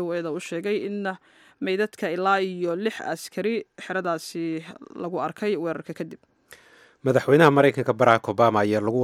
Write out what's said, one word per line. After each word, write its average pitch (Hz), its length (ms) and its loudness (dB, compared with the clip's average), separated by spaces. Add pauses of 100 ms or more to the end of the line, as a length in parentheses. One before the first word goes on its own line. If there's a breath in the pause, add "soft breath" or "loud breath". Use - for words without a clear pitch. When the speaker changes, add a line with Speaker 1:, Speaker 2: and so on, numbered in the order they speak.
Speaker 1:
O 170 80 -4
A 175 80 -4
da 165 120 -6
u 175 80 -6
sheegay 190 440 -4
in 202 320 -6 (480 soft breath)
meydadka 190 460 -2
ilaa 190 320 2
iyo 175 340 -4
lix 214 240 -4
askari 185 640 -6 (160)
xeradaasi 175 640 -6 (560)
lagu 180 220 -6
arkay 202 340 -4
weerarka 160 380 -6
kadib. 165 240 -10 (880 loud breath)
Speaker 2:
Madaxweynaha 135 460 6
Maraykanka 139 440 4
Barack 117 340 4
Obama 107 320 4
ayaa 104 220 2
lagu 113 220 0